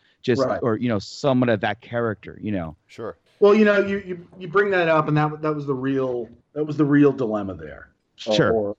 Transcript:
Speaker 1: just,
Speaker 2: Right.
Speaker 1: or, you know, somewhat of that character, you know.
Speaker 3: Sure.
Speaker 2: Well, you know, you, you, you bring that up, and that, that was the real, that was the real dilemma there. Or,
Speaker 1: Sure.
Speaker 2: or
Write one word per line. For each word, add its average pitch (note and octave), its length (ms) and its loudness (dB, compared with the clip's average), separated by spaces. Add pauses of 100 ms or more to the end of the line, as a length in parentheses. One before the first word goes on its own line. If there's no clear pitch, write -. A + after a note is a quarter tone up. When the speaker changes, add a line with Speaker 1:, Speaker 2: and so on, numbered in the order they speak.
(220)
Speaker 1:
just, B2+ 220 2
Speaker 2:
Right. - 180 -2
Speaker 1:
or, A2+ 160 0
you B2 120 -4
know, G#2 100 -2
somewhat B2+ 500 0
of G#2+ 120 2
that G#2+ 200 -2
character, A#2 600 -6
you G#2+ 100 -6
know. D#2+ 240 -6 (100)
Speaker 3:
Sure. A2+ 320 -14 (220)
Speaker 2:
Well, G3+ 160 6
you G#3+ 100 6
know, G3+ 140 4
you, G3 260 -2
you, F3+ 220 -12 (120)
you F#3 80 -12
bring G3 240 0
that F3 160 2
up, D#3 200 2
and D3+ 100 2
that, D3+ 240 -2
that D#3 120 -2
was C#3+ 120 -8
the C#3 80 -2
real, C3 560 -4 (240)
that D3+ 100 -6
was D3 140 -6
the D3+ 80 2
real C#3+ 260 6
dilemma G#2+ 440 -4
there. D2+ 340 -16 (380)
Or, G#2+ 80 0
Speaker 1:
Sure. - 180 4
Speaker 2:
or G#2 260 -2